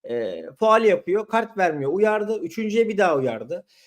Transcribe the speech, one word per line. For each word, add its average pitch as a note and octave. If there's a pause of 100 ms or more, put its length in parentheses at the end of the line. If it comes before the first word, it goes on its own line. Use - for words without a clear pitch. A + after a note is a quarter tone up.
(100)
E, G2 (140)
faul A3
yapıyor, G3+
kart A3+
vermiyor. D3+
Uyardı. G#3+
Üçüncüye G#3+
bir G#3
daha F3+
uyardı. B2+ (200)